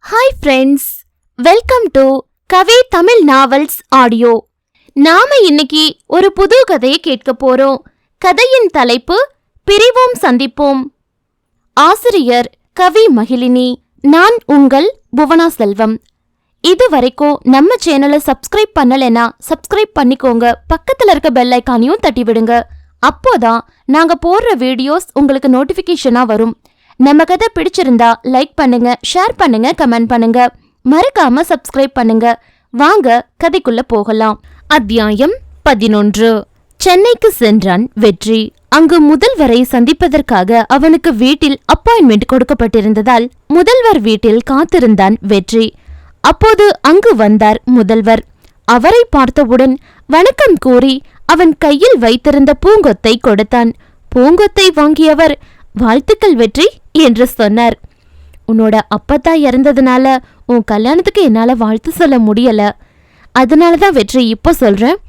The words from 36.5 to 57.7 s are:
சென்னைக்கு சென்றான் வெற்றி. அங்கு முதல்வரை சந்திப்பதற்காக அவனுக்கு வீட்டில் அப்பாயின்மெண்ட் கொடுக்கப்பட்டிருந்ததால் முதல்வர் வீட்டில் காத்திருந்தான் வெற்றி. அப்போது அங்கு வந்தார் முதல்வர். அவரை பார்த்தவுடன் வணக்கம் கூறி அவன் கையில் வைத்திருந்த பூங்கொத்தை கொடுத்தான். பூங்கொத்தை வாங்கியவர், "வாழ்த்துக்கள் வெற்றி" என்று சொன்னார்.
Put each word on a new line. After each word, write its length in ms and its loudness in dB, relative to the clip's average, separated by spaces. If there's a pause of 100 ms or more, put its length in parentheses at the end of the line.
சென்னைக்கு 560 2
சென்றான் 600 0
வெற்றி. 580 -2 (160)
அங்கு 480 2
முதல்வரை 460 0
சந்திப்பதற்காக 1080 0
அவனுக்கு 460 0
வீட்டில் 500 -2
அப்பாயின்மெண்ட் 680 2
கொடுக்கப்பட்டிருந்ததால் 960 0 (180)
முதல்வர் 540 2
வீட்டில் 400 0
காத்திருந்தான் 800 0
வெற்றி. 540 -2 (460)
அப்போது 600 0
அங்கு 360 2
வந்தார் 480 0
முதல்வர். 600 0 (400)
அவரை 460 2
பார்த்தவுடன் 680 0 (280)
வணக்கம் 540 2
கூறி 420 0 (240)
அவன் 320 2
கையில் 400 2
வைத்திருந்த 560 2 (120)
பூங்கொத்தை 540 2
கொடுத்தான். 520 0 (420)
பூங்கொத்தை 600 2
வாங்கியவர், 600 0 (380)
"வாழ்த்துக்கள் 640 0
வெற்றி" 320 0 (240)
என்று 340 2
சொன்னார். 540 -2 (720)